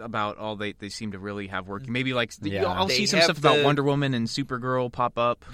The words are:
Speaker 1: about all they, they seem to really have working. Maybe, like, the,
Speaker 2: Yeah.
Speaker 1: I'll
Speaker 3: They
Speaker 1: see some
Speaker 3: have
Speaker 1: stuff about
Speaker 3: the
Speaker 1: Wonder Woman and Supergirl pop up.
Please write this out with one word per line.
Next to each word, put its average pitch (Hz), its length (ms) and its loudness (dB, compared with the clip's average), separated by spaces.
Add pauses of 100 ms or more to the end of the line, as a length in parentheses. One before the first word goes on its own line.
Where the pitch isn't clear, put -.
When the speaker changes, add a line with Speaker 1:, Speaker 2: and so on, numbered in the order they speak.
Speaker 1:
about 107 360 -4
all 107 200 -6
they, 104 160 -6
they - 160 -12
seem 104 240 -8
to 98 60 -10
really 101 280 -8
have 92 220 -6
working. 113 240 -8
Maybe, 127 200 -2
like, 117 240 -2
the, 101 140 -6
Speaker 2:
Yeah. 95 140 0
Speaker 1:
I'll 185 240 0
Speaker 3:
They - 80 0
Speaker 1:
see 208 100 2
some - 140 2
Speaker 3:
have 170 60 8
Speaker 1:
stuff 165 120 0
about 147 200 6
Speaker 3:
the 147 60 4
Speaker 1:
Wonder 143 200 4
Woman 139 300 2
and 117 120 2
Supergirl 127 680 -2
pop 120 240 0
up. 120 380 2